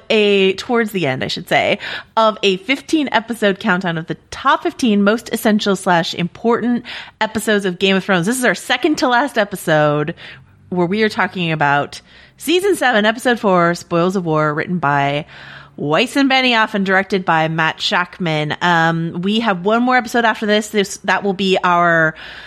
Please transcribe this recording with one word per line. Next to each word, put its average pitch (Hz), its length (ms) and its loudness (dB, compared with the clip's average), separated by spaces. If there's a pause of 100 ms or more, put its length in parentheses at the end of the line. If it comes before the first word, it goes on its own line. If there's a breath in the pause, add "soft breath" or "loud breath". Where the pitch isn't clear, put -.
(120)
a, 202 420 4
towards 233 380 -2
the 175 160 -2
end, 131 160 -2
I - 40 -4
should - 220 -8
say, 127 300 2 (360 loud breath)
of 220 280 2
a 196 140 2
fifteen 277 540 -2
episode 220 480 -2
countdown 180 380 -2
of 160 80 -6
the 160 100 -8 (140)
top 302 320 0
fifteen 214 420 2
most 214 300 0
essential 208 420 2
slash 175 380 0
important 233 720 -2 (340 loud breath)
episodes 214 460 -2
of 180 140 -2
Game 190 160 2
of 180 100 0
Thrones. 180 220 0
This 165 100 0
is 247 80 -2
our 180 100 2
second 302 440 -2
to 302 80 2
last 247 320 0
episode 151 760 0 (560 loud breath)
where 180 160 0
we 202 160 -2
are 214 80 2
talking 190 420 -2
about 143 480 0 (380 loud breath)
season 359 380 0
seven, 233 300 2
episode 226 340 0
four, 175 340 2
Spoils 175 420 -2
of 190 80 -2
War, 156 300 0
written 165 240 -4
by 143 480 0 (520 loud breath)
Weiss 156 380 0
and 277 140 2
Benioff 247 460 2
and 196 100 0
directed 190 400 0
by 160 220 2
Matt 160 320 -2
Shakman. 160 840 -2
Um, 165 600 2
we 208 160 0
have 196 260 -2
one 226 160 2
more 254 160 2
episode 233 280 0
after 220 200 -2
this. 214 240 0
This, 196 300 -2
that - 240 -2
will 202 100 -2
be 185 300 0
our 170 520 2 (320 loud breath)